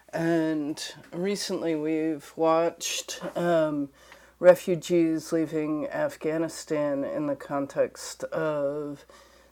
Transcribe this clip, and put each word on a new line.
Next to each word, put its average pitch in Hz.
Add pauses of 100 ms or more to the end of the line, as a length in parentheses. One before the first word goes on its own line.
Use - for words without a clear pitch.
(120)
And 160 (300)
recently 175
we've 156
watched, 165 (160)
um, 156 (500)
refugees 170
leaving 151
Afghanistan 151
in 151
the 139
context -
of 147 (460)